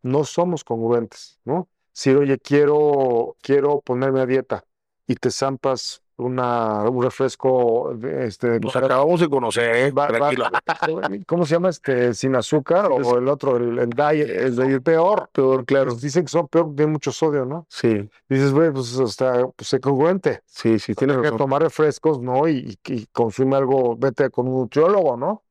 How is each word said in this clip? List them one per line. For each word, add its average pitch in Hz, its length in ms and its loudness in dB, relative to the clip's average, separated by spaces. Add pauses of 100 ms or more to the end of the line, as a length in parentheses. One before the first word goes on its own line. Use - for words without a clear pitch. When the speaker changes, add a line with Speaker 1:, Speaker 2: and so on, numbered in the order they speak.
Speaker 1:
No 135 220 0
somos 170 400 -2
congruentes, 117 800 -4
¿no? 160 240 -4 (240)
Si, - 200 0
"Oye, 139 260 4
quiero, 143 1040 2
quiero 139 400 2
ponerme 131 400 0
a 131 40 2
dieta", 123 380 -2 (440)
y 127 80 0
te - 160 -2
zampas 135 720 -4 (120)
una, 120 760 -2
un 123 120 0
refresco 127 960 0
de, 127 300 -6
este, 117 320 -2
Speaker 2:
Nos 107 140 -4
Speaker 1:
con 127 100 0
Speaker 2:
acabamos 143 380 2
de 165 80 2
conocer, 117 460 0
¿eh? 135 160 2
Speaker 1:
va, 143 160 0
va, 117 100 -2
Speaker 2:
Tranquilo. 131 280 0
Speaker 1:
<laughs> 160 800 -4
¿cómo 170 200 0
se 156 100 0
llama? 175 140 0
Este, 123 440 0
sin 131 220 -2
azúcar 151 500 0
Speaker 2:
Sin 170 60 2
Speaker 1:
o 127 80 2
Speaker 2:
azúcar. 123 240 2
Speaker 1:
el 127 60 0
otro, 139 280 0
el, 120 220 -2
el 120 100 0
diet, 147 400 0
Speaker 2:
El 117 260 -2
diet. 131 280 0
Speaker 1:
peor. 170 480 2
Speaker 2:
Peor, 131 340 2
claro. 131 260 2
Speaker 1:
Pues 117 100 -8
dicen 147 240 0
que - 40 -14
son 165 200 0
peor, 156 260 2
tienen 151 160 2
mucho 147 220 -4
sodio, 147 320 0
¿no? 151 240 -10
Speaker 2:
Sí. 107 400 -2 (180)
Speaker 1:
Dices, 135 240 2
"Güey, 156 200 4
pues, 127 260 -6
o 131 100 2
sea, 127 400 0
pues, - 220 -14
sé - 100 0
congruente". 143 680 0
Speaker 2:
Sí, 113 340 0
sí, - 140 -6
tienes 135 220 0
Speaker 1:
Hay 127 60 0
que 151 60 0
Speaker 2:
razón. 117 100 -2
Speaker 1:
tomar 139 240 0
refrescos, 156 580 0
¿no? 127 300 0
Y, 127 360 -4
y, 139 80 -6
y 110 140 -6
consume 131 480 0
algo, 131 400 2
vete 127 340 0
con 127 200 -4
un 131 100 -2
nutriólogo, 156 560 2
¿no? 165 360 -6